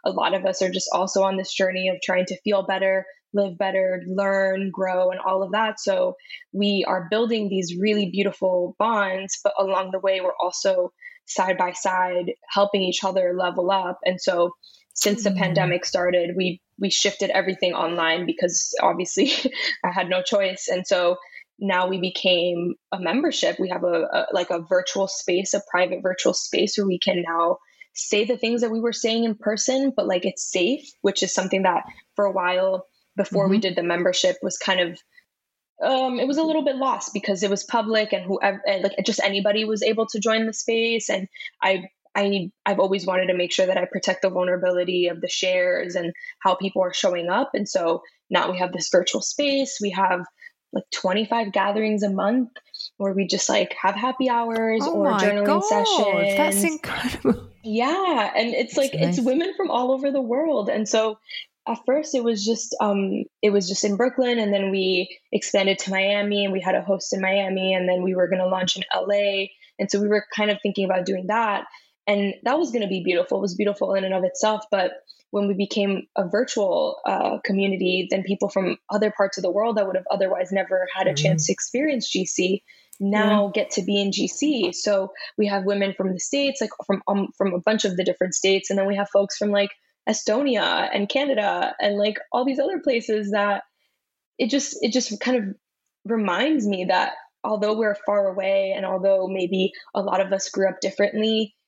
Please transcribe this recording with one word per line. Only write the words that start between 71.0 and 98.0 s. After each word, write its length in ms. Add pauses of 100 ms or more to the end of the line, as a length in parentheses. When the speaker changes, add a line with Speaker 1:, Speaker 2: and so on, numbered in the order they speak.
Speaker 1:
doing 220
that, 380 (420)
and 260 (120)
that 120
was 140
gonna 160
be 160
beautiful. 340
It 40
was 140
beautiful 380
in 120
and 100
of 80
itself. 480
But 220 (360)
when 180
we 60
became 540 (100)
a 100
virtual, 800
uh, 400
community, 640
then 140
people 260
from 280 (120)
other 260
parts 220
of 60
the 80
world 260
that 80
would 100
have 140
otherwise 420
never 420
had 120
a 60
Speaker 2:
Mm-hmm. 120
Speaker 1:
chance 220
to 80
experience 560
G 160
C 380 (360)
now 460
Speaker 2:
Yeah. 60 (120)
Speaker 1:
get 80
to 120
be 180
in 100
G 160
C. 460
So 400 (240)
we 100
have 160
women 320
from 160
the 80
States, 400
like, 120 (140)
from, 220
um, 300
from 160
a 60
bunch 260
of 120
the 60
different 300
states. 360
And 80
then 100
we 80
have 140
folks 280
from, 140
like, 200 (380)
Estonia 840
and 140
Canada 720
and, 180
like, 220 (120)
all 120
these 160
other 200
places 520
that 320 (760)
it 120
just, 320
it 100
just 280
kind 180
of 180 (500)
reminds 640
me 180
that 280 (300)
although 340
we're 180 (100)